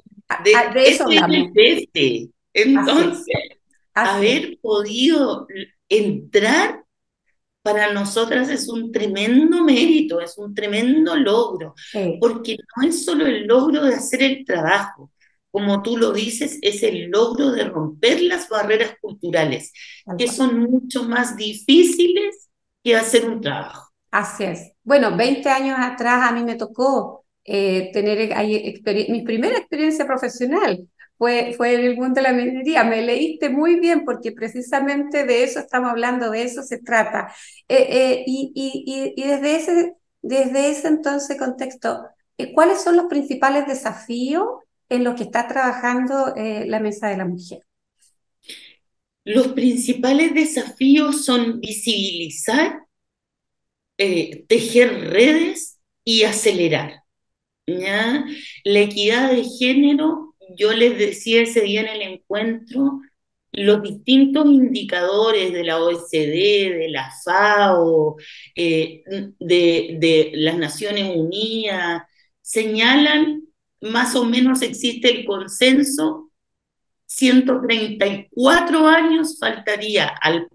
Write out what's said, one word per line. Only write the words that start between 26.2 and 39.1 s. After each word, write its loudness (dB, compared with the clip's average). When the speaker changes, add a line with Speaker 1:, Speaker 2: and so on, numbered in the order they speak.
Speaker 1:
a -2
mí -4
me -4
tocó, -4
eh, -2
tener 0
ahí 0
experi-, -4
mis -4
primera -2
experiencia -2
profesional. -2
Fue, -2
fue 0
en 0
el 0
mundo -2
de 0
la 2
minería. 0
Me 0
leíste -2
muy 2
bien 2
porque -6
precisamente -4
de 2
eso -4
estamos -4
hablando, -2
de -4
eso -8
se -10
trata. -2
Eh, 4
eh, 2
y, -4
y, -8
y, -6